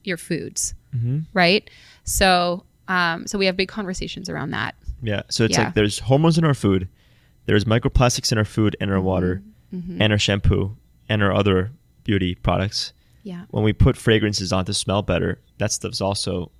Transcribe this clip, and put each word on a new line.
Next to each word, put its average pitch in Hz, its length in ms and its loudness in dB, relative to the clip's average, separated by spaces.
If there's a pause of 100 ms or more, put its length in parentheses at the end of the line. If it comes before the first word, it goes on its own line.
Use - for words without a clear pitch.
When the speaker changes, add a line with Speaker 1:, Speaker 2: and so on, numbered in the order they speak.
Speaker 1:
your 180 140 -6
foods, - 560 -6 (220)
Speaker 2:
Mm-hmm. 123 240 -2 (140)
Speaker 1:
right? 185 360 2 (340)
So, 180 600 2 (240)
um, 175 400 -2
so 208 100 -4
we 196 80 2
have 185 120 2
big 190 100 0
conversations 180 640 -10
around - 220 -6
that. - 240 -6 (260)
Speaker 2:
Yeah. 104 280 -4
So - 140 0
it's 110 140 2
Speaker 1:
Yeah. 110 80 2
Speaker 2:
like, - 100 -4
there's 107 240 2
hormones 151 380 4
in 165 80 2
our 147 80 2
food, 95 340 0 (580)
there's 104 200 2
microplastics 120 680 2
in 113 60 2
our 107 80 2
food 107 360 0
and 98 100 -2
our 98 60 2
Speaker 1:
Mm-hmm. 92 80 0
Speaker 2:
water, 92 380 0 (300)
Speaker 1:
Mm-hmm. 180 280 -6
Speaker 2:
and - 120 4
our 104 60 2
shampoo 101 560 0 (340)
and 107 140 0
our 98 100 2
other 101 380 2 (340)
beauty 92 300 0
products. - 580 -2 (300)
Speaker 1:
Yeah. 175 260 -14
Speaker 2:
When 107 160 0
we 110 80 4
put - 240 4
fragrances 104 560 2
on 95 120 0
to 101 80 -6
smell 101 280 -2
better, 90 400 -2 (160)
that 107 160 -4
stuff's - 260 -8
also 95 500 -4 (100)